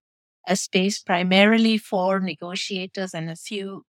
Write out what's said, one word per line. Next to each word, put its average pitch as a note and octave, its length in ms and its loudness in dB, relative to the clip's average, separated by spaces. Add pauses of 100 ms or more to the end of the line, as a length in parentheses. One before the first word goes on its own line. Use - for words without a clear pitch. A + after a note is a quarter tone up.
(480)
a F#3 80 4
space G3 440 0
primarily G3+ 800 4
for F#3+ 420 0
negotiators F#3 960 -6
and E3 160 -8
a E3 60 -10
few G3 580 -10